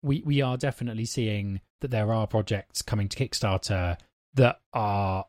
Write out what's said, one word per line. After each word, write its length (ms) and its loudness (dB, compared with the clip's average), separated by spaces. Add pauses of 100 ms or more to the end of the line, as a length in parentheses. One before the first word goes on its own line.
We, 220 2
we 160 2
are 140 0
definitely 480 -2
seeing 560 -2 (200)
that 120 -4
there 200 2
are 140 2
projects 560 -2
coming 260 -2
to 80 -8
Kickstarter 800 0 (380)
that 260 6 (120)
are 560 0